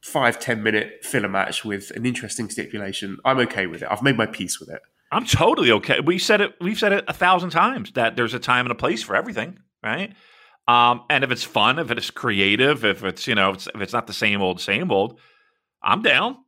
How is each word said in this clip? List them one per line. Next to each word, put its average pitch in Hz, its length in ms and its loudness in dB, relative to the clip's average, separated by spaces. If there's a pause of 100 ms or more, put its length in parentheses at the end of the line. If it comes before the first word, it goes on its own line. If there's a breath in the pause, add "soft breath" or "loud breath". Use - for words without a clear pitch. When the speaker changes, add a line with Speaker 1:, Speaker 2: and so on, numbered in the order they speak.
Speaker 1:
five, 123 380 0
ten 113 240 -4
minute 107 420 -2
filler 104 240 -2
match 98 360 -4
with 101 260 -8
an 117 160 -6
interesting 117 420 -6
stipulation. 98 760 -8
I'm 131 160 2
okay 107 260 0
with 85 160 -10
it. - 80 -8
I've 107 120 -2
made 135 140 4
my 110 100 2
peace 101 340 -8
with 76 100 -18
it. 76 100 -12 (300)
Speaker 2:
I'm 226 160 -2
totally 175 460 4
okay. 110 260 2
We've 180 240 2
said 208 180 4
it, 202 200 0
we've 190 180 -4
said 208 140 2
it 202 160 0
a - 40 -6
thousand 180 380 2
times 175 420 0
that 113 220 0
there's 117 200 -2
a 120 40 -6
time 123 280 2
and 123 60 -4
a 113 40 -4
place 180 260 -2
for 98 140 -2
everything, 185 420 -4 (240)
right? 147 320 -6 (540 soft breath)
Um, 120 420 6
and 135 140 2
if 127 60 -4
it's 120 120 -2
fun, 120 360 2
if 156 120 -4
it's 117 200 -4
creative, 110 760 2
if - 180 2
it's, 92 240 -6
you 123 80 0
know, 98 160 4
if 95 60 -4
it's, - 180 -14
if 107 60 -10
it's 98 120 -6
not 117 140 -2
the 104 60 -12
same 104 300 0
old, 90 180 0
same 127 320 -2
old, 101 260 0 (640 soft breath)
I'm 190 200 0
down. 220 340 0 (120)